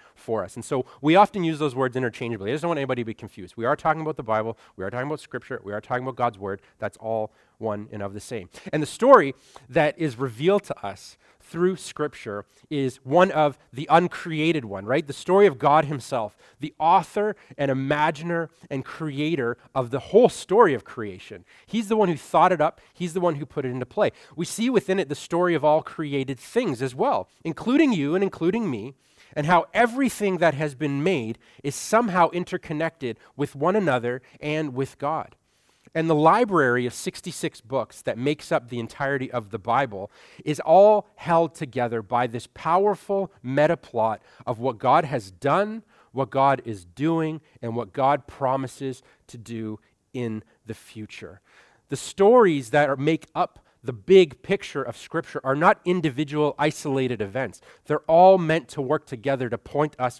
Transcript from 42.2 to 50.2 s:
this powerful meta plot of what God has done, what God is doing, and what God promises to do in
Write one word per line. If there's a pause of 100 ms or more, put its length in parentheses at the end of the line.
this
powerful (100)
meta
plot (240)
of
what
God
has
done, (280)
what
God
is
doing, (220)
and
what
God
promises (240)
to
do (340)
in (220)